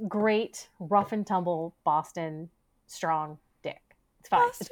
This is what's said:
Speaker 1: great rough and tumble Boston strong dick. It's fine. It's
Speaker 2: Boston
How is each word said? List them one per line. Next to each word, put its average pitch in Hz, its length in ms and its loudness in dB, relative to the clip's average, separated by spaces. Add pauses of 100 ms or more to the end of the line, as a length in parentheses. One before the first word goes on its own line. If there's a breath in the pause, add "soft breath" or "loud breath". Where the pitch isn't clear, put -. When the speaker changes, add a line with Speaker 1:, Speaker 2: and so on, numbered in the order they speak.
Speaker 1:
great 214 600 0 (100)
rough 202 340 2
and 208 140 -2
tumble 170 480 -2 (100)
Boston 160 640 -2 (380)
strong 156 520 -4 (240)
dick. - 200 -10 (380)
It's - 80 -20
fine. 480 200 6
It's 508 120 -10
Speaker 2:
Boston - 120 -12